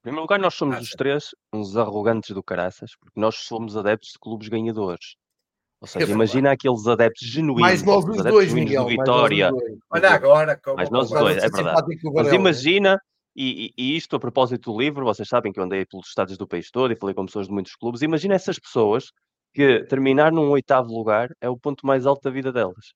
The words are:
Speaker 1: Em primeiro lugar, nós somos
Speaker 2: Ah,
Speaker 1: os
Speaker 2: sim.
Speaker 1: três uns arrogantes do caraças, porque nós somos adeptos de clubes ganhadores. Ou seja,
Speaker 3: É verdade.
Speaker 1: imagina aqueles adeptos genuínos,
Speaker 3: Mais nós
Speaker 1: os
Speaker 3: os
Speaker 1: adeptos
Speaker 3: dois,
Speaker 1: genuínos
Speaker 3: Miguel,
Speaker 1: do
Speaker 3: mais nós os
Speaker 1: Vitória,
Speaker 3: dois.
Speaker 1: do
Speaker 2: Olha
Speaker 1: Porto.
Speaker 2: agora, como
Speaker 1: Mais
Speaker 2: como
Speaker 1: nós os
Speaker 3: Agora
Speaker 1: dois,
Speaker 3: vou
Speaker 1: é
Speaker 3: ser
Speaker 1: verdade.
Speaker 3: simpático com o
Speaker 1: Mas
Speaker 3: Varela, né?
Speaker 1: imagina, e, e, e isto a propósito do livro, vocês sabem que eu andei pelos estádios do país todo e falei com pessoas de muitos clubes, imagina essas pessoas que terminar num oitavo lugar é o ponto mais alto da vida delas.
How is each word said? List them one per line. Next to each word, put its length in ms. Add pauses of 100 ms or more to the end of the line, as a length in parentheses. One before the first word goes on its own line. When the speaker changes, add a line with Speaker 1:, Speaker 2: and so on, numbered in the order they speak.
Speaker 1:
Em 100
primeiro 120
lugar, 180
nós 140
somos 220
Speaker 2:
Ah, 40
Speaker 1:
os 100
Speaker 2:
sim. 60
Speaker 1:
três 320 (240)
uns 240
arrogantes 580
do 80
caraças, 560
porque 220
nós 160
somos 400
adeptos 340
de 80
clubes 300
ganhadores. 680 (680)
Ou 60
seja, 160
Speaker 3:
É 40
verdade. 100
Speaker 1:
imagina 340
aqueles 380
adeptos 400
genuínos, 340
Speaker 3:
Mais 220
nós 200
Speaker 1:
os 60
Speaker 3:
os 80
Speaker 1:
adeptos 160
Speaker 3:
dois, 160
Speaker 1:
genuínos 200
Speaker 3:
Miguel, 140
Speaker 1:
do 120
Speaker 3:
mais 180
nós 160
os 0
Speaker 1:
Vitória, 160
Speaker 3:
dois. 280
Speaker 1:
do 60 (100)
Speaker 2:
Olha 200
Speaker 1:
Porto. 60
Speaker 2:
agora, 400
como 200
Speaker 1:
Mais 120
Speaker 2:
como 100
Speaker 1:
nós 140
os 0
Speaker 3:
Agora 120
Speaker 1:
dois, 120
Speaker 3:
vou 80
Speaker 1:
é 40
Speaker 3:
ser 80
Speaker 1:
verdade. 220
Speaker 3:
simpático 240
com 60
o 40
Speaker 1:
Mas 120
Speaker 3:
Varela, 80
né? 80
Speaker 1:
imagina, 580 (380)
e, 300 (120)
e, 140
e 40
isto 200
a 20
propósito 540
do 80
livro, 240
vocês 240
sabem 240
que 80
eu 40
andei 220
pelos 220
estádios 280
do 120
país 240
todo 200
e 40
falei 180
com 100
pessoas 220
de 60
muitos 240
clubes, 260
imagina 320
essas 240
pessoas 460 (500)
que 300
terminar 480
num 180
oitavo 420
lugar 360 (120)
é 80
o 80
ponto 300
mais 200
alto 160
da 80
vida 220
delas. 420